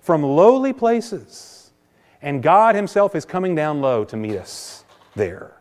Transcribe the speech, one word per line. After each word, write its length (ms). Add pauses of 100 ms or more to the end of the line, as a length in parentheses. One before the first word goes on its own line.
from 200
lowly 520
places, 960 (500)
and 220
God 320
himself 400
is 80
coming 320
down 260
low 220
to 140
meet 180
us 480 (320)
there. 460